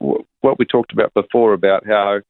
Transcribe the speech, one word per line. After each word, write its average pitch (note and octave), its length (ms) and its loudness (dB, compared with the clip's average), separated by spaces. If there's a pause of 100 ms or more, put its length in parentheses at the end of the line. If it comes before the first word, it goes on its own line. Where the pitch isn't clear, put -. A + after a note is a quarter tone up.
w-, - 240 -4 (160)
what C3+ 180 0
we - 60 0
talked - 260 -2
about G#2+ 220 -2
before A2 400 2
about F#2+ 320 0
how G2+ 340 0 (100)